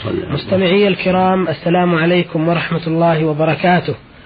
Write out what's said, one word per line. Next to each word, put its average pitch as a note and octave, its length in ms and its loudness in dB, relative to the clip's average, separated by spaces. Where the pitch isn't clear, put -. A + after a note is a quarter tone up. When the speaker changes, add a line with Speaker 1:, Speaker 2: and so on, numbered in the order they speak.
Speaker 1:
صل - 220 -4
على - 80 -6
Speaker 2:
مستمعي F#3+ 540 0
الكرام، F#3 600 0
السلام F3 480 0
عليكم E3+ 520 0
ورحمة E3 400 -2
الله D#3+ 380 0
وبركاته، D#3 720 0